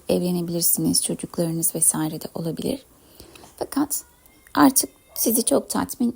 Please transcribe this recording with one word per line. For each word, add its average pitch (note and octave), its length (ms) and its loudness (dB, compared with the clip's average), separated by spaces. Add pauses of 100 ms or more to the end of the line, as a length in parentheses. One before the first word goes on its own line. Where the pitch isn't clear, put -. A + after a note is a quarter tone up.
evlenebilirsiniz. E3+ 960 0
Çocuklarınız E3 720 -2
vesaire D#3 460 0
de - 120 -8
olabilir. - 520 -4 (720)
Fakat - 460 -4 (500)
artık C#4 360 6 (260)
sizi A#3 280 0
çok B3+ 260 0
tatmin G#3 460 -2